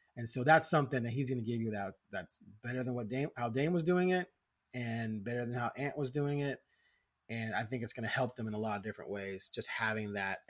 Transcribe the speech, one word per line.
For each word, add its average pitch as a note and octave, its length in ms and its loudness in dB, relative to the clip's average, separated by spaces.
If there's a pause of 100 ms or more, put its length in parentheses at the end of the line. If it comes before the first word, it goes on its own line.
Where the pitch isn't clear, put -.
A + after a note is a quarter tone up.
(180)
And A#2 120 -6
so B2+ 140 -2
that's D#3 260 8
something C3+ 340 4
that A#2 80 -2
he's B2+ 180 0
gonna B2 120 0
give A#2 200 0
you A2+ 100 0
that, G2 220 -2 (180)
that's F#2 260 -6 (240)
better B2+ 220 -2
than B2 120 -2
what A#2 120 -2
Dame, C3 300 -2
how A#2+ 100 0
Dame C3+ 240 2
was F3 120 2
doing F3+ 260 4
it F3+ 180 2 (460)
and A2+ 500 -2
better A#2+ 220 -2
than A#2+ 80 -2
how A#2+ 240 0
Ant C#3 200 -2
was C3+ 140 -2
doing C#3+ 300 0
it. C#3+ 180 -2 (680)
And A2 260 -2
I A2+ 80 2
think A#2 200 -4
it's A2 100 -6
gonna A2+ 160 -4
help B2 260 0
them A2 140 -4
in G#2+ 40 -4
a G#2+ 60 -2
lot G#2+ 160 0
of G2 80 -6
different G2 260 -8
ways, G2 440 -6
just A2 160 -6
having G#2+ 440 -2
that G2 260 -2 (100)